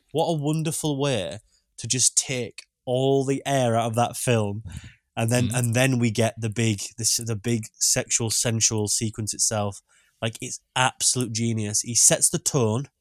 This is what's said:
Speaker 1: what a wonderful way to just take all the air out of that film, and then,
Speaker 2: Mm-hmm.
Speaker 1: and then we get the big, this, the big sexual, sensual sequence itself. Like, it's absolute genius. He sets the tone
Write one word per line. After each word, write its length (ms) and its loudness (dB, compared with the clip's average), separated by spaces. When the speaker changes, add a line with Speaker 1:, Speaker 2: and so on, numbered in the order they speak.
Speaker 1:
what 140 0
a 100 2
wonderful 600 -2
way 400 -2
to 80 -8
just 320 2
take 460 -4
all 400 4
the 220 0
air 300 2
out 100 2
of 80 -4
that 220 0
film, 460 0
and 140 0
then, 160 2
Speaker 2:
Mm-hmm. 100 -2
Speaker 1:
and 180 0
then 260 4
we 100 2
get 280 0
the 120 -2
big, 300 0
this, 200 0
the 180 -4
big 300 -2
sexual, 520 0
sensual 580 0
sequence 440 -4
itself. 480 -2
Like, 220 -4
it's 180 -10
absolute 560 0
genius. 500 -2
He 120 -6
sets 340 4
the 120 -2
tone 480 0